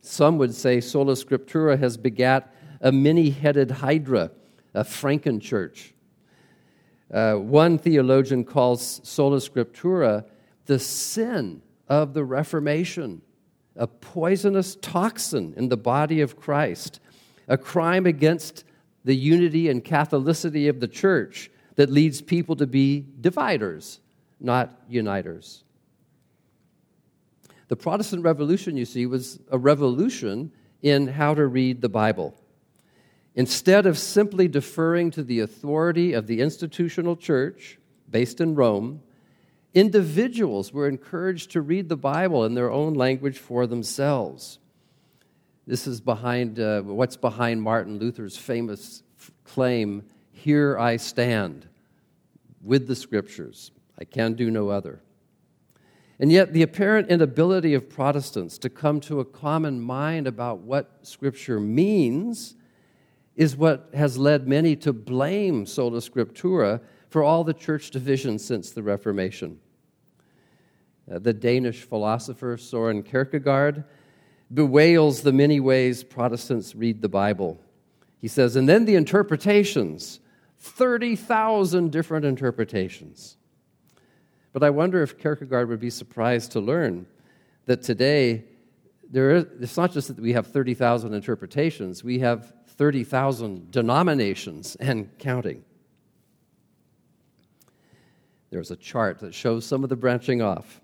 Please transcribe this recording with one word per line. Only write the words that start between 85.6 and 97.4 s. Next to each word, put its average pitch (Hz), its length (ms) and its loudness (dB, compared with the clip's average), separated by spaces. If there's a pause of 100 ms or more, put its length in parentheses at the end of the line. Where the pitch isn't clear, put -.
would 113 100 -6
be 120 100 -6
surprised 117 640 -4
to 113 80 -2
learn 101 480 -2 (580)
that 123 160 0
today, 123 640 2 (640)
there 131 220 4
is, 170 140 4 (140)
it's 123 180 -8
not 175 140 2
just 143 180 -6
that 123 100 -14
we 117 140 0
have 117 120 0
thirty 127 300 -2
thousand 117 400 0
interpretations, 123 880 -6
we 123 160 -4
have 120 340 -2 (140)
thirty 143 360 0
thousand 117 680 -4
denominations 120 1040 0
and 113 420 -4
counting. 120 460 -6 (3000)